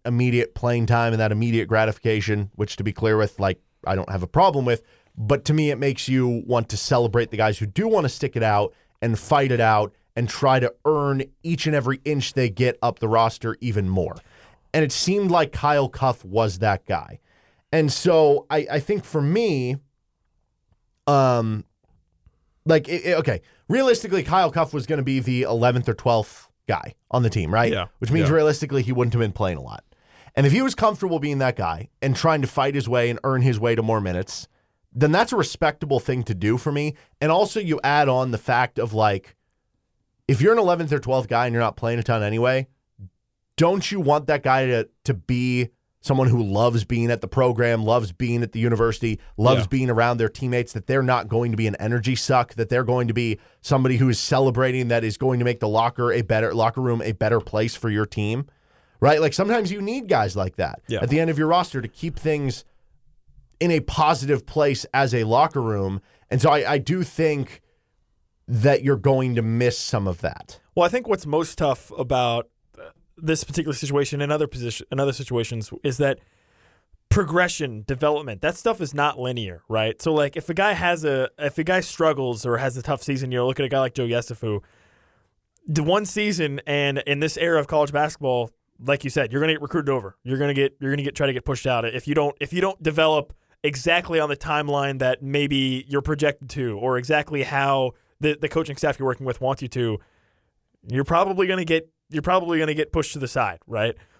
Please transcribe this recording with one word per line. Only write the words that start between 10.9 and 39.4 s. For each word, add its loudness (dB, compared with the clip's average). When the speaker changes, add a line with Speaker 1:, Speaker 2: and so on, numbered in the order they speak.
Speaker 1:
each -2
and 2
every 0
inch -2
they 2
get 0
up -2
the -2
roster 2
even -2
more. -2
And 4
it -2
seemed 0
like 2
Kyle 0
Cuff -2
was 0
that 0
guy. -6
And 2
so 4
I, 0
I 0
think -2
for -2
me, 0
um, 2
like, 2
it, -4
it, 2
okay, -2
realistically, 2
Kyle 2
Cuff -2
was -4
gonna -2
be 0
the -2
eleventh 2
or -2
twelfth -2
guy -4
on 2
the 4
team, -2
right? 2
Speaker 2:
Yeah. -4
Speaker 1:
Which -4
means 4
Speaker 2:
Yeah. 4
Speaker 1:
realistically, 2
he -2
wouldn't 0
have 2
been 0
playing -2
a -12
lot. -16
And 4
if 6
he 4
was 0
comfortable 0
being -2
that 0
guy -4
and 0
trying 2
to -4
fight 0
his -2
way 2
and -4
earn 2
his 4
way 2
to 0
more 0
minutes, -6
then 2
that's 2
a 0
respectable -2
thing -4
to -4
do 0
for -4
me. -4
And 2
also 2
you -2
add 4
on 0
the -2
fact 0
of, -2
like, 0